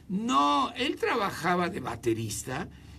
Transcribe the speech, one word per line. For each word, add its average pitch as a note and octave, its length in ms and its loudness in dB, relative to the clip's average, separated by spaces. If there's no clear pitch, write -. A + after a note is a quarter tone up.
No, C4+ 680 2
él D4+ 200 -2
trabajaba F3+ 760 0
de C3 100 -6
baterista A#2 880 -2